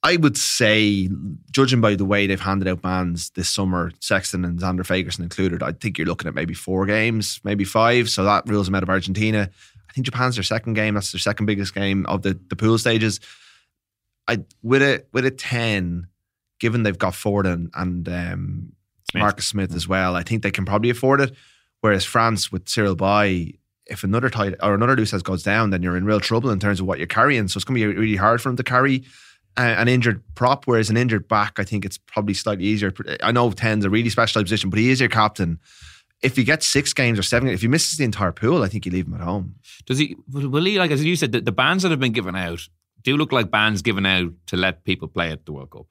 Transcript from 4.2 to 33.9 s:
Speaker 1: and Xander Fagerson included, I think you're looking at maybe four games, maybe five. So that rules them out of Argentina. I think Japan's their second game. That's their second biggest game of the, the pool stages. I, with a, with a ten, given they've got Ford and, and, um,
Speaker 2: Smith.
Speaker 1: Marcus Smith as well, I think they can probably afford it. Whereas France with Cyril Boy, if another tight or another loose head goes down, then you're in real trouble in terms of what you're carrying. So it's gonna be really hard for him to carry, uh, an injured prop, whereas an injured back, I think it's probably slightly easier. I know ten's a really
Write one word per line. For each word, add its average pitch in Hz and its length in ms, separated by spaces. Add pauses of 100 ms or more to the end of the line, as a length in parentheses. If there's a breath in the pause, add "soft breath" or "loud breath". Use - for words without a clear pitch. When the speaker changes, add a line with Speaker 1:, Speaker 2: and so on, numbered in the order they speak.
Speaker 1:
and 87 140
Xander 92 220
Fagerson 92 400
included, 87 420
I 73 120
think 92 260
you're 82 80
looking 85 200
at 76 60
maybe 85 220
four 95 320
games, 110 560
maybe 101 220
five. 117 440
So - 140
that 101 260
rules 104 160
them 92 80
out 95 80
of 90 80
Argentina. 98 580 (400 soft breath)
I - 60
think 131 120
Japan's 127 320
their 101 60
second 113 300
game. 107 220
That's 101 160
their 90 80
second 104 260
biggest 101 300
game 98 320
of 92 160
the, 95 100 (160)
the - 60
pool 113 240
stages. 110 400 (1080 loud breath)
I, 117 120 (240)
with 131 180
a, 139 320
with 127 120
a 135 60
ten, 101 760 (520)
given 117 220
they've 101 160
got 98 160
Ford 101 320
and, 85 300
and, 87 340
um, 92 640 (400)
Speaker 2:
Smith. 90 100
Speaker 1:
Marcus 101 240
Smith 95 300
as 85 120
well, 92 280
I 87 80
think 110 180
they 98 100
can 95 140
probably 101 240
afford 135 320
it. 135 100 (500 soft breath)
Whereas 98 240
France 113 460
with 90 160
Cyril 101 280
Boy, 95 580 (320)
if - 180
another 113 280
tight 101 320
or 104 100
another 120 220
loose 110 160
head 90 140
goes 92 180
down, 107 260
then 90 140
you're 90 140
in 92 80
real 107 160
trouble 113 280
in 101 100
terms 101 200
of 92 80
what 87 100
you're 80 100
carrying. 117 420
So 98 100
it's - 60
gonna 131 140
be 107 60
really 104 300
hard 110 260
for 135 80
him 123 60
to 127 80
carry, 131 400 (540 loud breath)
uh, 127 60
an 117 260
injured 120 340 (100)
prop, 131 320
whereas 113 240
an 107 60
injured 113 320
back, 104 320
I 101 60
think 101 180
it's 98 140
probably 104 360
slightly 98 300
easier. 101 300 (280)
I 113 120
know 123 180
ten's 107 320
a 98 60
really 113 200